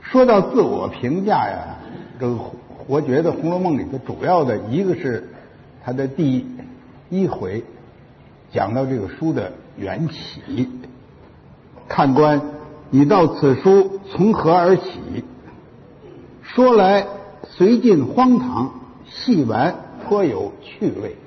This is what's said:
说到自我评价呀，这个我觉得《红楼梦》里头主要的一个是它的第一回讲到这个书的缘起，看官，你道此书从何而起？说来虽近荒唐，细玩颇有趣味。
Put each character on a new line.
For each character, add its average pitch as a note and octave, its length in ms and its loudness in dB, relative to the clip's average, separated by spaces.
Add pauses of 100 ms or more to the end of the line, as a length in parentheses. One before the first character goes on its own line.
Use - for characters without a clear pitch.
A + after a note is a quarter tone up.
说 B3+ 240 4
到 G#3 160 4
自 A#3 180 0
我 G2+ 280 0
评 D3+ 360 -6
价 D3+ 240 0
呀， F#2 300 -10 (420)
这 B2 80 -2
个 A#2+ 80 -4 (500)
我 C#3 140 0
觉 C#3 220 0
得 D#3+ 120 0
《红 D#3+ 140 -6
楼 F3+ 100 -4
梦》 F3+ 200 -2
里 F#2 60 -6
头 C3 120 -10
主 F#2 260 -10
要 E3 220 2
的 A2+ 140 -2
一 A#2 260 -4
个 F3+ 100 0
是 - 360 -6 (520)
它 B2+ 120 -8
的 C3+ 120 -4
第 C3 400 -2 (640)
一 F#3 180 -2
回 G#2 380 -6 (880)
讲 G#2+ 240 -2
到 C3 100 0
这 C3 140 -4
个 F#2+ 100 -6
书 D#3+ 240 -4
的 G#2 200 -4 (260)
缘 G2 320 -6
起， - 580 -8 (1200)
看 C#3+ 240 0
官， D3 300 4 (480)
你 C#3 160 6
道 F3 200 4
此 C3+ 280 2
书 G3 460 4 (100)
从 G#3 240 2
何 D#3+ 180 2
而 F3+ 240 4
起？ - 480 -10 (1160)
说 B3 320 4
来 G3 320 4 (380)
虽 A3+ 340 4
近 F#3 260 4
荒 B3 340 4
唐， B2 420 -4 (260)
细 F#3 380 0
玩 A#2 300 0 (300)
颇 G3+ 200 0
有 G2+ 360 -4
趣 - 300 -6
味。 G2 260 -10 (100)